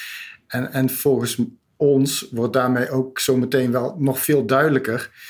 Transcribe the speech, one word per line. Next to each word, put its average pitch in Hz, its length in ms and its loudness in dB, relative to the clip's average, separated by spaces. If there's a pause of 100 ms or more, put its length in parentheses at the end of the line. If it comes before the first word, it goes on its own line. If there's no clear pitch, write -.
(460)
En, 123 260 -6
en 131 180 0
volgens 120 480 0 (380)
ons 139 540 2
wordt 117 220 -2
daarmee 127 380 0
ook 131 280 -2
zometeen 127 540 2
wel 123 260 -2
nog 135 200 0
veel 139 280 2
duidelijker 131 640 0 (200)